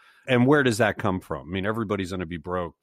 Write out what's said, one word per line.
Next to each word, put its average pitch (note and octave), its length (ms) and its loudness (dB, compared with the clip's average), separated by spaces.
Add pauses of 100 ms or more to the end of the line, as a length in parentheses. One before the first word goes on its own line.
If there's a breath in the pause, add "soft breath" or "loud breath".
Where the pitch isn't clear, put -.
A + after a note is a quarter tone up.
(280 soft breath)
And B2 180 4
where C#3+ 160 6
does A#2+ 160 2
that G#2+ 220 2
come F#2+ 200 0
from? C#2+ 300 -8
I - 20 -10
mean, F#2+ 140 -4
everybody's G#2 460 -2
gonna F2+ 160 -6
be F2 100 -8
broke. F2+ 460 -6